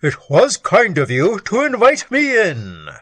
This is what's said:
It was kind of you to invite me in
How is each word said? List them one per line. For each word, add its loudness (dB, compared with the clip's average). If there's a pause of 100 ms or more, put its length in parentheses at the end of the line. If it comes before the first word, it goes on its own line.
It -4
was 2
kind 0
of -2
you 0
to -4
invite 2
me 0
in -4 (140)